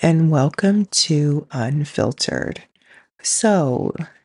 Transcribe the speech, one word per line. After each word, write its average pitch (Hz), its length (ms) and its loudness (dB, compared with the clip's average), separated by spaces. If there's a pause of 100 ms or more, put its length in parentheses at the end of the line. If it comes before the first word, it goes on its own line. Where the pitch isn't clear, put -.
and 160 260 4
welcome 196 560 2
to 147 680 0
Unfiltered. 123 1080 -4 (600)
So, 175 720 0 (300)